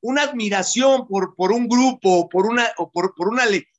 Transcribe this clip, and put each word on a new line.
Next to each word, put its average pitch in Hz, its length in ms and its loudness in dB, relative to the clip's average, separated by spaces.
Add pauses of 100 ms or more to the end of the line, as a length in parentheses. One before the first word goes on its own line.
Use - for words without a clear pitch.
una 269 200 -2
admiración 247 880 0
por, 190 260 -4
por 185 160 0
un 240 160 0
grupo, 214 640 2
por 185 160 0
una, 233 320 0
o 170 160 -8
por, 175 220 -4
por 180 140 -4
una 247 180 0
le-, 196 200 0 (120)